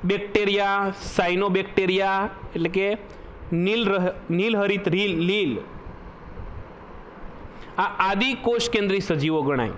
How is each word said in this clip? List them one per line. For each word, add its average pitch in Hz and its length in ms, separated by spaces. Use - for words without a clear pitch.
બેક્ટેરિયા, 202 880
સાયનોબેક્ટેરિયા, 190 1300
એટલે 165 140
કે 196 280
નીલ 196 360
રહ-, 180 240
નીલહરિત 202 580
રીલ-, 190 180
લીલ, 175 520
આ 185 40
આદિકોષ 226 880
કેન્દ્રી 196 300
સજીવો 156 420
ગણાય. 131 360